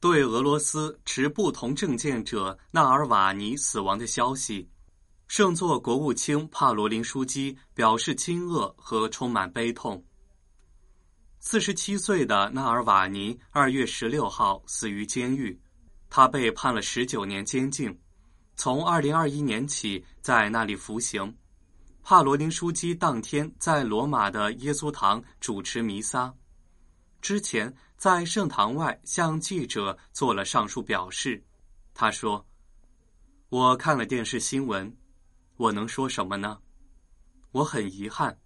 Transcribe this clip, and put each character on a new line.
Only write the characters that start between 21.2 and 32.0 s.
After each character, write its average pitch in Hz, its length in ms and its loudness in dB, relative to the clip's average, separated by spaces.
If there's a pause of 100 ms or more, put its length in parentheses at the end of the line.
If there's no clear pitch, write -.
帕 190 180 8
罗 139 140 4
林 156 160 0
枢 170 180 -4
机 170 240 -4
当 156 280 0
天 147 360 -4
在 151 280 2
罗 110 200 0
马 123 240 2
的 104 260 -2
耶 135 180 -4
稣 147 180 -4
堂 107 320 2 (160)
主 101 220 -4
持 117 200 -4
弥 107 200 -2
撒， 127 340 -4 (840)
之 202 180 -2
前 113 340 -2 (220)
在 180 300 4
圣 175 240 0
堂 107 260 0
外 151 300 -2
向 160 340 -2
记 160 260 -4
者 98 320 -4 (140)
做 127 220 0
了 98 100 -2
上 107 240 0
述 110 160 -6
表 92 260 -2
示。 117 320 -4 (520)
他 110 180 2